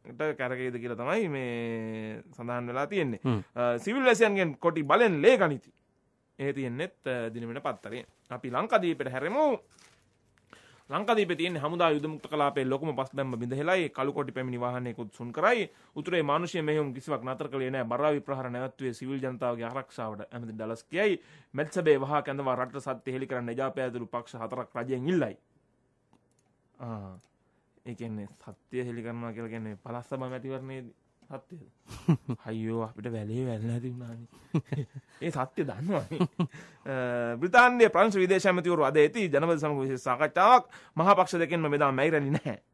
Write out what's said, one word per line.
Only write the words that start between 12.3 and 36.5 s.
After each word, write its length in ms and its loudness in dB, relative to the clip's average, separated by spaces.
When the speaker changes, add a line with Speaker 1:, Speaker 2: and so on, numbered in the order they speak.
Speaker 1:
ලොකුම 300 -2
පස් 160 -4
බැම්ම 220 -4
බිඳහෙලයි. 560 0
කළු 240 -2
කොටි 180 -4
පැමිණි 260 -6
වාහනයකුත් 560 -6
සුන් 200 -12
කරයි. 320 2
උතුරේ 340 -2
මානුෂීය 400 0
මෙහෙයුම් 300 0
කිසිවක් 300 -6
නතර 260 -6
කළේ 200 -4
නෑ. 140 -2
බරාවි 380 0
ප්‍රහාර 280 -6
නැවැත්තුවේ 440 -6
සිවිල් 260 -8
ජනතාවගේ 460 -4
ආරක්ෂාවට. 640 -8
ඇමති 260 -12
ඩලස් 300 -8
කියයි. 360 0
මැතිසභේ 500 2
වහා 220 0
කැඳවා 340 -2
රට 240 -4
සත්‍ය 320 -6
හෙළි 160 -6
කරන්න 220 -4
එජාප 280 -4
ඇතුළු 300 -6
පක්ෂ 320 -8
හතරක් 340 -8
රජයෙන් 340 -4
ඉල්ලයි. 280 2
ආ. 400 -12
ඒ 80 -10
කියන්නේ 320 -8
සත්‍ය 580 -10
හෙළි 180 -8
කරනවා 300 -10
කියලා 160 -10
කියන්නේ 260 -10
පළාත් 300 -12
සභා 240 -8
මැතිවරණයේදී 640 -10
සත්‍යද? 320 -16
Speaker 2:
<laughs> 400 0
Speaker 1:
අයියෝ, 360 -4
අපිට 280 -10
වැලේ 340 -4
වැල් 180 -4
නැති 280 -4
වුණානේ. 360 -14
<laughs> 460 -12
ඒ 100 -4
සත්‍ය 320 -4
දන්නවනේ. 560 -4